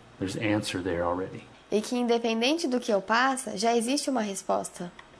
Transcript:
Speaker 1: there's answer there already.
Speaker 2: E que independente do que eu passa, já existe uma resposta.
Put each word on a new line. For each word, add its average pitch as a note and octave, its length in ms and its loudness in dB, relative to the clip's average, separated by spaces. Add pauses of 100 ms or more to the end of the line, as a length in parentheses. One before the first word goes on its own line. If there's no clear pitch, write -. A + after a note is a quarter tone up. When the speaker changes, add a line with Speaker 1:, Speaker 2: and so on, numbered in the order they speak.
(200)
Speaker 1:
there's F#2 180 -4
answer G#2+ 460 0
there F2 180 0
already. F2 420 -2 (280)
Speaker 2:
E G#3+ 100 2
que B3 140 -4
independente A#3+ 720 2
do B3 120 2
que A#3+ 120 -2
eu G3 100 4
passa, B3 560 0
já A#3 180 2
existe B3+ 340 0
uma B3 120 0
resposta. G3 720 -4 (280)